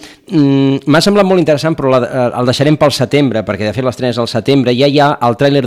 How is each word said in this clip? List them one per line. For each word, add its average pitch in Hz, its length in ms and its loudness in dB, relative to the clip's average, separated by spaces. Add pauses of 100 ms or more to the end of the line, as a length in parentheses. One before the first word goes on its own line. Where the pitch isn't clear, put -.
(320)
Mm, 139 480 2 (100)
m'ha 156 140 2
semblat 202 260 2
molt 190 140 2
interessant, 151 340 0
però 135 160 -2
la, 127 140 2
eh, 131 160 -2 (160)
el 123 100 0
deixarem 143 300 0
pel 147 160 4
setembre, 123 500 0
perquè 101 220 -4
de 104 80 -2
fet 127 100 -4
l'estrena 127 300 -4
és - 20 -4
al 117 140 -4
setembre. 123 420 0
Ja 135 160 2
hi 139 80 0
ha 147 140 2 (160)
el 117 100 0
tràiler 143 300 0